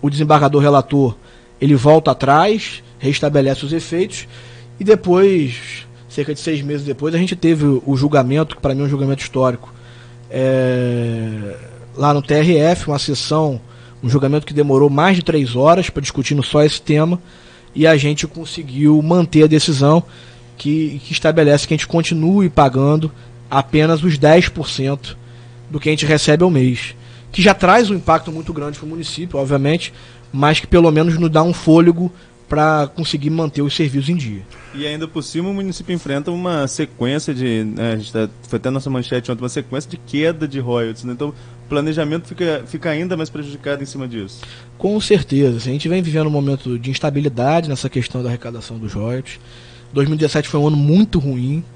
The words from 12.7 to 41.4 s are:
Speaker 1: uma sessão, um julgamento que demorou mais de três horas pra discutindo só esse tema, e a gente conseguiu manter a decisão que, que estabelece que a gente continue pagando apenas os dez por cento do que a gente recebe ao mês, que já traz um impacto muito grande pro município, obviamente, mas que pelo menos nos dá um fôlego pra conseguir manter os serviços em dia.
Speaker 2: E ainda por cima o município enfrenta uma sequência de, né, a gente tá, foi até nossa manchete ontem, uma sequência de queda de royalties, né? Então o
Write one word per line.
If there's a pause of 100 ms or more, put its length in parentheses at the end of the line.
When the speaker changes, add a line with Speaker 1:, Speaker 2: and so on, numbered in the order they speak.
Speaker 1:
uma
sessão, (420)
um
julgamento
que
demorou
mais
de
três
horas
pra
discutindo
só
esse
tema, (540)
e
a
gente
conseguiu
manter
a
decisão (560)
que,
que
estabelece
que
a
gente
continue
pagando (400)
apenas
os
dez
por
cento (540)
do
que
a
gente
recebe
ao
mês, (340)
que
já
traz
um
impacto
muito
grande
pro
município,
obviamente, (400)
mas
que
pelo
menos
nos
dá
um
fôlego (380)
pra
conseguir
manter
os
serviços
em
dia. (320)
Speaker 2:
E
ainda
por
cima
o
município
enfrenta
uma
sequência
de,
né,
a
gente
tá, (200)
foi
até
nossa
manchete
ontem,
uma
sequência
de
queda
de
royalties,
né?
Então
o